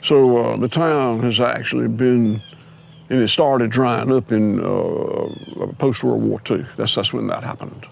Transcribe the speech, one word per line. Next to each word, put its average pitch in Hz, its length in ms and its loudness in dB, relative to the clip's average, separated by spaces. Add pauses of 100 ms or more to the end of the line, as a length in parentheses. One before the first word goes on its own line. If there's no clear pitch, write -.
So, 131 340 6
uh, 117 200 0
the 113 120 -2
town 139 540 0
has 120 160 0
actually 120 480 -2
been, 117 540 2 (680)
and 131 120 2
it 113 60 4
started 131 440 2
drying 120 400 0
up 131 200 2
in, 107 280 2
uh, 85 680 -2 (500)
post-World 120 460 0
War 107 180 0
Two. 104 240 -4 (120)
That's, 110 180 -2
that's - 180 -2
when 113 140 -4
that - 160 -4
happened. - 480 -12